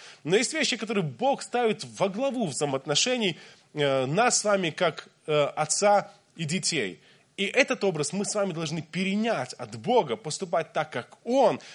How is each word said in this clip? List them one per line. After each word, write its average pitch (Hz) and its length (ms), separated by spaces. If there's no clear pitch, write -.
Но 170 140
есть 247 160
вещи, 285 240
которые 208 260
Бог 208 380
ставит 220 420
во 190 120
главу 233 360
взаимоотношений, 156 920
э, 139 320
нас 202 340
с - 40
вами 196 260
как, - 400
э, 151 160
отца 196 560
и 165 100
детей. 139 540
И 196 80
этот 247 380
образ 160 300
мы 196 120
с - 100
вами 196 160
должны 165 300
перенять 196 720
от 117 240
Бога, 160 400
поступать 165 560
так, 156 180
как - 320
Он, 233 360